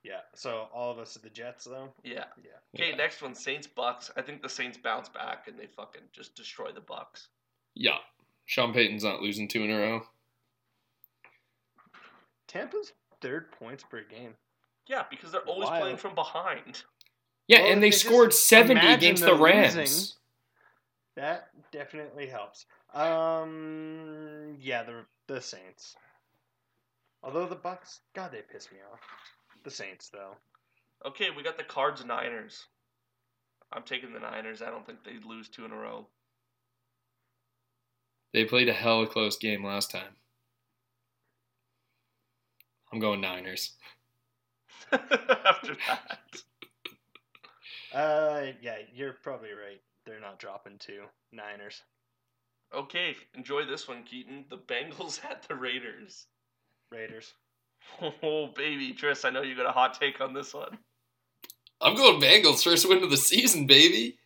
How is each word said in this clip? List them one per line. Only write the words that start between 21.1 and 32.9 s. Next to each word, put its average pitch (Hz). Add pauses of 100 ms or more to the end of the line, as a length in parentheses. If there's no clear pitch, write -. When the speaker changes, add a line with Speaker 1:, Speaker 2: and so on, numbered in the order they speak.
Speaker 1:
That 147 (240)
definitely 143
helps. 107 (280)
Um, 156
yeah, 127
the, 117 (280)
the 127
Saints. - (1300)
Although 151
the 175
Bucks, 180 (120)
God, 185
they 107
piss -
me 95 (120)
off. 117 (640)
The -
Saints, 95
though. 98 (680)
Speaker 2:
Okay, 190
we 147
got 160
the 156
Cards 139
Niners. 117 (1080)